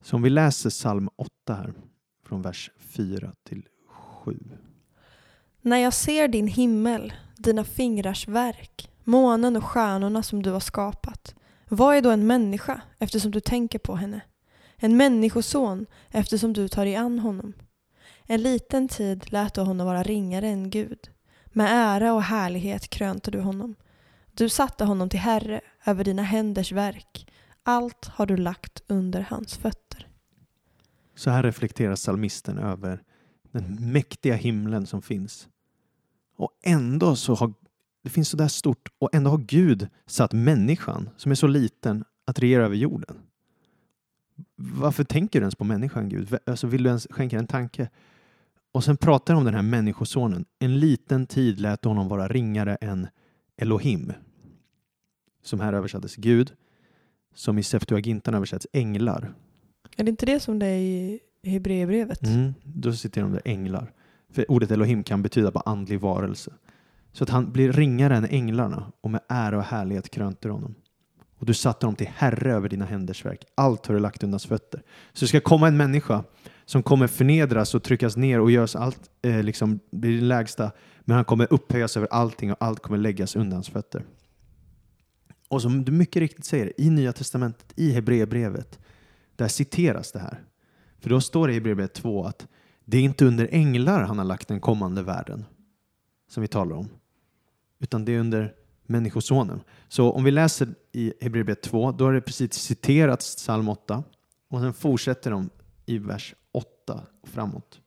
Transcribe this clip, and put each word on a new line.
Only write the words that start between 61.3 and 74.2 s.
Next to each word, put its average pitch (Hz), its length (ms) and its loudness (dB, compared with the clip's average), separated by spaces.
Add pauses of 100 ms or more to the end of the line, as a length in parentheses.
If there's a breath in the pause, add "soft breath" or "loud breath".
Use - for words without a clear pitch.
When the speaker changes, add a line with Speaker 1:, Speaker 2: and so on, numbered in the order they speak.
Speaker 2:
Hebreerbrevet? 190 800 -2
Speaker 1:
Mm, 123 320 2 (100)
då 139 280 -4
citerar 110 320 -4
de 98 80 -2
det 92 80 -4 (100)
änglar. 95 420 -4 (380 soft breath)
För - 200 -2
ordet 117 200 4
Elohim 107 340 2
kan 101 180 0
betyda 107 280 2
bara - 160 -2
andlig 101 340 -4
varelse. 98 520 -4 (600 soft breath)
Så - 120 -4
att - 60 -4
han 123 220 0
blir 131 200 2
ringare 135 440 4
än 110 80 2
änglarna, 113 760 -2
och 110 100 -6
med 110 180 -4
ära 110 280 -2
och 101 80 -2
härlighet 98 460 -6
krönte 101 380 -6
honom. 107 260 -8 (640)
"Och 117 80 -10
du 113 80 4
satte 117 320 0
honom 107 100 0
till - 180 -6
herre 127 380 0
över 101 160 0
dina 98 160 -4
händers 95 400 -8
verk. 92 200 -10 (100)
Allt 131 320 2
har 110 80 0
du 104 60 4
lagt 104 220 -2